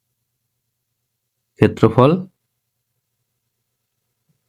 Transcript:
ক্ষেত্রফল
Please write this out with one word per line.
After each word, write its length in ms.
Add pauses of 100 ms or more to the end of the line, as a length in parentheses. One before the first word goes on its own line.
(1600)
ক্ষেত্রফল 520 (2250)